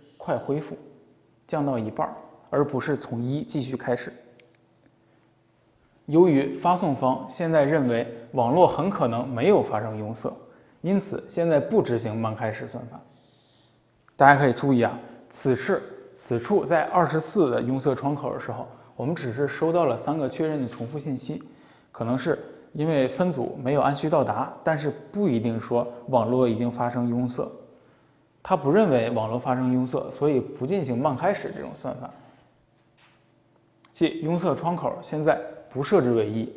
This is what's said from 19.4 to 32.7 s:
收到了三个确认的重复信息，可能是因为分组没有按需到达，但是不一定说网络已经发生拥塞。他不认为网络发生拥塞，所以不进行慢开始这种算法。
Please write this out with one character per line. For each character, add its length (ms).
收 240
到 140
了 100
三 200
个 120
确 180
认 160
的 60
重 180
复 120
信 180
息， 260
可 140
能 120
是 220
因 120
为 220
分 240
组 300
没 100
有 80
按 140
需 160
到 120
达， 300
但 140
是 140
不 180
一 120
定 180
说 320
网 200
络 180
已 80
经 160
发 200
生 180
拥 200
塞。 220
他 140
不 140
认 200
为 200
网 200
络 80
发 160
生 180
拥 140
塞， 240
所 180
以 120
不 260
进 180
行 140
慢 180
开 160
始 220
这 80
种 80
算 180
法。 120